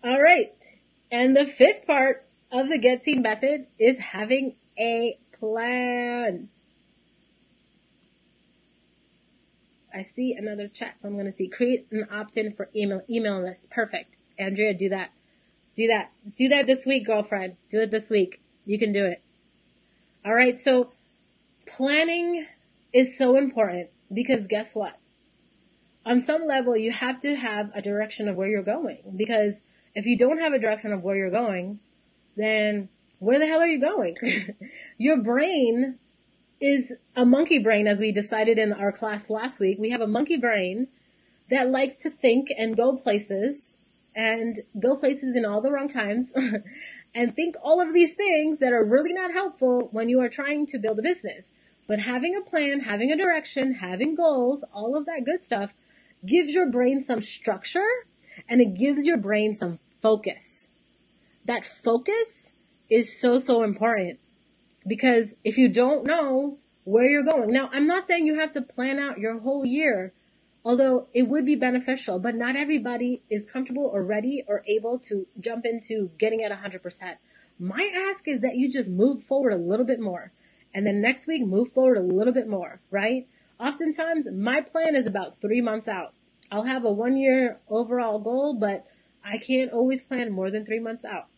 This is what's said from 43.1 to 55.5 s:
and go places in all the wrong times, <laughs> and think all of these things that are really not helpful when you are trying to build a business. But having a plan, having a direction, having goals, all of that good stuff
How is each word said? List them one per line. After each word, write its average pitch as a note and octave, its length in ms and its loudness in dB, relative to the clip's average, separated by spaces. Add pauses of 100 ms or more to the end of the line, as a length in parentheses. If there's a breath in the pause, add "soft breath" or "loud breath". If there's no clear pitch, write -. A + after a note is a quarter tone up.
and A3 420 -2 (220)
go B3+ 160 2
places C4+ 400 -2
in A3+ 100 0
all G#3 160 0
the C4 100 0
wrong C#4+ 180 -2
times, A#3 460 -4
<laughs> - 800 -6
and A#3+ 200 -2
think E4 280 -2
all E4 180 4
of D#4+ 120 0
these E4+ 220 6
things D#4 440 2
that B3+ 140 4
are A3+ 120 4
really D4 280 2
not F4+ 200 -4
helpful B3+ 580 0
when A3 160 -2
you B3+ 140 4
are A#3+ 80 0
trying D4 380 -4
to C4+ 100 -6
build G#3+ 220 -2
a - 20 -6
business. C#4+ 500 -4 (360 soft breath)
But G#3+ 120 -2
having B3+ 360 -2
a G4+ 60 -4
plan, C#4+ 400 -2
having A3+ 300 -2
a D#4 60 0
direction, D#4 560 0
having G#3+ 420 -4
goals, C#4 480 2 (100)
all A3 220 -4
of D4 120 -2
that D4+ 180 -6
good D#4+ 180 -4
stuff G3+ 300 -4 (520 soft breath)